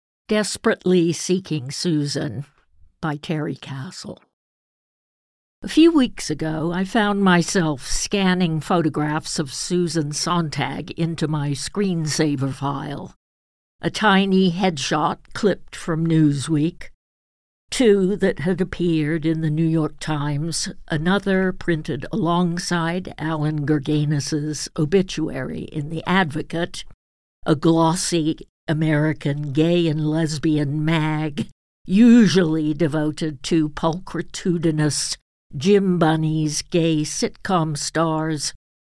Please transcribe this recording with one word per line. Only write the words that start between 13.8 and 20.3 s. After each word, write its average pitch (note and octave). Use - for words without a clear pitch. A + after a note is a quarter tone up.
A D#3
tiny F#3+
headshot E3
clipped -
from E3
Newsweek, D#3
two G3+
that F#3+
had E3+
appeared D#3+
in D#3+
the D#3+
New D#3+
York D#3+
Times, D3+